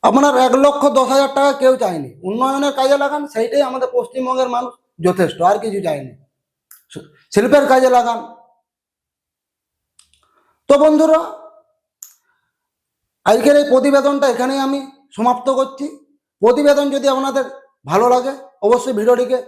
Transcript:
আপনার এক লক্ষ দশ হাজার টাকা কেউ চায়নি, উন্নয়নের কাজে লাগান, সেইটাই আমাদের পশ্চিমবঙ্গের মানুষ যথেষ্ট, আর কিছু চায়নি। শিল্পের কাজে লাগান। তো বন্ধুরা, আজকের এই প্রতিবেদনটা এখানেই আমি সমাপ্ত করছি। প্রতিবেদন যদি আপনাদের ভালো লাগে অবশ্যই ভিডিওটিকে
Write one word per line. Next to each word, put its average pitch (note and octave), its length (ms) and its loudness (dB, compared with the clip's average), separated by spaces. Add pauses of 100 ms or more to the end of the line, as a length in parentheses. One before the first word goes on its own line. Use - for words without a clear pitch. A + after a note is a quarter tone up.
আপনার C4 320 4 (120)
এক B3 60 2 (120)
লক্ষ C#4+ 180 2 (160)
দশ B3+ 120 2
হাজার C4+ 240 2
টাকা C#4 240 2
কেউ C4 180 2
চায়নি, F3 340 -6 (160)
উন্নয়নের C4+ 500 -2
কাজে C4+ 260 2
লাগান, D4 200 -4 (100)
সেইটাই A#3+ 300 -2
আমাদের B3+ 340 -4
পশ্চিমবঙ্গের B3+ 580 -4
মানুষ B3 180 -6 (340)
যথেষ্ট, F3+ 360 -2
আর G3 180 2
কিছু G#3 260 -6
চায়নি। C3+ 260 -6 (1200)
শিল্পের A#3+ 340 2
কাজে C4 240 4
লাগান। A#3 280 0 (2500)
তো C#4 60 6 (100)
বন্ধুরা, D#4 360 4 (2000)
আজকের A#3 300 2
এই D4 140 2
প্রতিবেদনটা C#4 580 2
এখানেই B3+ 380 -2
আমি C#4 140 -4 (340)
সমাপ্ত A#3+ 340 -2 (100)
করছি। C4 280 -6 (560)
প্রতিবেদন C#4+ 520 2
যদি C#4 140 -2
আপনাদের C4+ 360 -2 (420)
ভালো F#3+ 220 0
লাগে B3+ 240 0 (300)
অবশ্যই A#3+ 360 0
ভিডিওটিকে B3 500 0